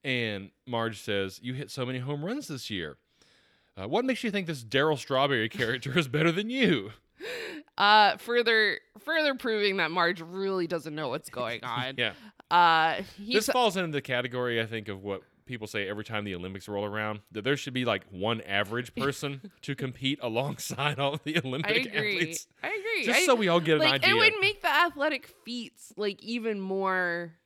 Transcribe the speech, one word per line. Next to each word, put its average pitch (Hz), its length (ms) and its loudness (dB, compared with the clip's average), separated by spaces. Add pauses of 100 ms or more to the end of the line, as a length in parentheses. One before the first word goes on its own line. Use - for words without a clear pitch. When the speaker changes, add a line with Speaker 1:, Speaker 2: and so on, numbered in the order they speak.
Speaker 1:
And 113 480 -2 (160)
Marge 113 340 -2
says, 98 440 -2
"You 127 100 -4
hit 127 160 -8
so 127 160 -6
many 127 140 -4
home 143 240 -6
runs 254 240 -6
this 135 220 -8
year. 82 260 -6 (840)
Uh, 98 60 -8
what 196 180 0
makes 262 200 -2
you 214 80 -2
think 190 160 -2
this 135 160 -6
Darryl 139 340 2
Strawberry 131 500 2
<laughs> - 0 -
character 123 480 -2
is 151 120 2
better 156 240 2
than 214 180 -2
you?" 175 400 2 (880)
Speaker 2:
Uh, 208 380 8
further, 226 640 2 (180)
further 302 380 2
proving 208 400 0
that 160 160 0
Marge 175 280 2
really 185 460 -2
doesn't 156 280 -4
know 151 140 -4
what's 131 220 -6
going 117 340 -6
Speaker 1:
<laughs> - 0 -
Speaker 2:
on. 127 320 -4
Speaker 1:
Yeah. 113 160 0 (380)
Speaker 2:
Uh, 165 520 6 (140)
he 202 180 -6
Speaker 1:
This 214 120 4
Speaker 2:
sa- 262 60 0
Speaker 1:
falls 233 240 4
into 175 160 -2
the 143 100 -2
category, 123 580 0
I 113 60 0
think, 107 220 -8
of 98 160 -8
what 98 180 -6 (280)
people 107 160 -10
say 101 200 -4
every 104 180 -6
time 107 200 -4
the 98 100 -4
Olympics 92 340 -10
roll 104 160 -4
around 107 360 -4 (120)
that 104 120 -8
there 139 140 2
should 131 160 -10
be, 127 100 -2
like, 104 260 0
one 104 300 -2
average 104 540 -2
Speaker 2:
<laughs> - 100 -4
Speaker 1:
person 139 460 -4 (120)
to 139 120 -4
compete 131 480 -4
alongside 131 760 -2
all 139 260 -2
the 156 200 -2
Olympic 131 260 -4 (160)
Speaker 2:
I 226 40 -10
agree. 208 260 -2
Speaker 1:
athletes. 165 300 -4 (160)
Speaker 2:
I 294 60 -4
agree. 403 360 -4
Speaker 1:
Just 254 160 4
Speaker 2:
I, 359 60 4
Speaker 1:
so 269 80 6
we 214 140 2
all 175 120 6
get 160 140 4
an 151 60 4
Speaker 2:
like, 139 220 4
it - 20 0
Speaker 1:
idea. 392 120 6
Speaker 2:
would 440 240 6
make 403 220 0
the 339 80 2
athletic 302 560 2 (180)
feats, - 540 -12
like, 202 240 -4
even 220 380 -4
more 185 720 -2 (120)